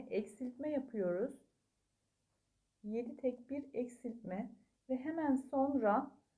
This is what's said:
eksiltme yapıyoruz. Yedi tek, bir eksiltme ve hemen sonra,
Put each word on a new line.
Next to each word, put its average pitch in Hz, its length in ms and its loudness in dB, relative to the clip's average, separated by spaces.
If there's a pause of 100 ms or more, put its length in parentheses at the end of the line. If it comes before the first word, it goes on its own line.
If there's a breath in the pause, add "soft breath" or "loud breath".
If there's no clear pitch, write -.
eksiltme 247 600 -4
yapıyoruz. 226 680 0 (1500)
Yedi 233 340 -4
tek, 247 320 -2
bir 277 240 -6
eksiltme 233 760 -4 (380 loud breath)
ve 262 80 2
hemen 294 380 2
sonra, 269 760 4 (260)